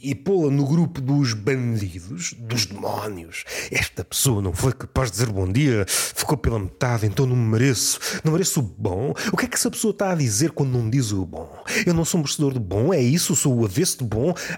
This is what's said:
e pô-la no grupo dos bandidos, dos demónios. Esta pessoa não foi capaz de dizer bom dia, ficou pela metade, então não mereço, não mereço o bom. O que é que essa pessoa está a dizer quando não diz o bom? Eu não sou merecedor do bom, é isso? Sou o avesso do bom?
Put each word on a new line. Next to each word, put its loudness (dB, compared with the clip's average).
e -2
pô-la 2
no 4
grupo 2
dos 2
bandidos, -2
dos -4
demónios. -6
Esta -2
pessoa 0
não -2
foi 0
capaz -2
de -6
dizer 2
bom 0
dia, 4
ficou -2
pela 0
metade, 0
então 2
não 2
mereço, 2
não 2
mereço 2
o 0
bom. -2
O 0
que 0
é -4
que -6
essa 0
pessoa 0
está 0
a 2
dizer 2
quando 0
não 0
diz 2
o 0
bom? -14
Eu 2
não 4
sou 0
merecedor 0
do 0
bom, 0
é 2
isso? 2
Sou 2
o 4
avesso 0
do -4
bom? 0